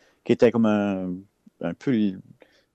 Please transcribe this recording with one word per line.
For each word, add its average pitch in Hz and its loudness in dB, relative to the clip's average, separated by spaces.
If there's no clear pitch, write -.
qui - 0
était 123 4
comme 113 2
un, 101 0
un 85 -6
peu - -6
le, 107 0